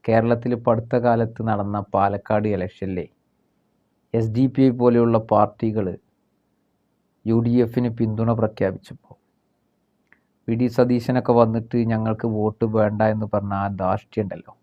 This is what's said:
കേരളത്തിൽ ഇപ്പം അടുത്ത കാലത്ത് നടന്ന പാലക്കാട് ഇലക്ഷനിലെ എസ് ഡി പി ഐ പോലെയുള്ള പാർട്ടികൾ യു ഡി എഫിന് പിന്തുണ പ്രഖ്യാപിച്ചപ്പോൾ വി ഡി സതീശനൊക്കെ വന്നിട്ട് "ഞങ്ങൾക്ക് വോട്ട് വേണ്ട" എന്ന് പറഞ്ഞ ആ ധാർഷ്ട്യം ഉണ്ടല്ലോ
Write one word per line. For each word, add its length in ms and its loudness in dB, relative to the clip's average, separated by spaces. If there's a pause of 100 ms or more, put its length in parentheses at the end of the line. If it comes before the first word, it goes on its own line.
കേരളത്തിൽ 480 0
ഇപ്പം 200 0
അടുത്ത 300 -2
കാലത്ത് 400 0
നടന്ന 360 -2 (100)
പാലക്കാട് 600 -2
ഇലക്ഷനിലെ 580 -6 (1080)
എസ് 180 -2
ഡി 160 2
പി 140 0
ഐ 100 6
പോലെയുള്ള 540 4
പാർട്ടികൾ 640 0 (1400)
യു 140 2
ഡി 180 0
എഫിന് 340 0
പിന്തുണ 400 -2
പ്രഖ്യാപിച്ചപ്പോൾ 840 -4 (1300)
വി 80 0
ഡി 140 0
സതീശനൊക്കെ 600 0
വന്നിട്ട് 540 2
"ഞങ്ങൾക്ക് 420 -2
വോട്ട് 420 -2
വേണ്ട" 380 0
എന്ന് 200 -2
പറഞ്ഞ 260 -4
ആ 120 -4 (100)
ധാർഷ്ട്യം 480 -4
ഉണ്ടല്ലോ 280 -12 (100)